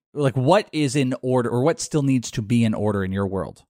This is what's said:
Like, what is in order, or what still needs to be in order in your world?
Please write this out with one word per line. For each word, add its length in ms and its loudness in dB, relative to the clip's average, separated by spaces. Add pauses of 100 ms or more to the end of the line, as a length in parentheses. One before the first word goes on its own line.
(140)
Like, 240 0
what 340 2
is 240 -2
in 260 0
order, 280 0
or 140 0
what 160 0
still 240 -2
needs 280 0
to 100 -6
be 240 2
in 80 2
order 300 -2
in 80 -4
your 160 0
world? 420 -6